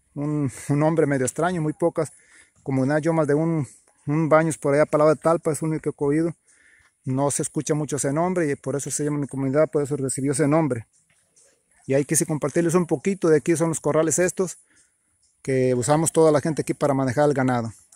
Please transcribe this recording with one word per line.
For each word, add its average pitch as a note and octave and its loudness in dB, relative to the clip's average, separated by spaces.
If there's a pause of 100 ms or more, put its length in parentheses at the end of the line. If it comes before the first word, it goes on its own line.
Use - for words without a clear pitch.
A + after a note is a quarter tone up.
(140)
un, D3 -4 (160)
un C#3+ 0
nombre D#3 2
medio C3+ 0
extraño, E3+ -4
muy D3+ -2
pocas E3 -4 (500)
comunidades, C3+ 0
yo E3 0
más D#3+ 0
de C#3+ 2
un, D#3+ 0 (400)
un D3+ 0
Baños D#3 2
por C#3 0
allá D3+ 4
para D3+ 2
el D3+ 6
lado D#3 6
de - -10
Talpa, E3 0
es C#3+ -4
el D#3+ -2
único D3+ -4
que - -6
he - 0
oído, D#3+ 0 (680)
no C3+ 0
se - -4
escucha D3+ -4
mucho D3 -4
ese C#3 -2
nombre, F3 0
y C#3 -2
por C3+ -6
eso C#3 -8
se - -6
llama D3 -2
mi C#3 -4
comunidad, C3+ 0
por D3 -2
eso C#3+ -4
recibió C3+ -4
ese D3+ 0
nombre. C#3+ 0 (1000)
Y C3 0
ahí C#3+ 2
quise D#3+ -2
compartirles D#3 0
un F3+ 2
poquito, F3+ -2
de D#3 6
aquí E3 0
son E3 0
los D3+ -6
corrales D#3 0
estos, F3+ -2 (840)
que B2+ 2
usamos D3 2
toda D#3+ 6
la C#3+ 4
gente D3+ -2
aquí D#3+ -4
para C#3+ 0
manejar C3+ 2
el C#3+ 2
ganado. B2 0 (260)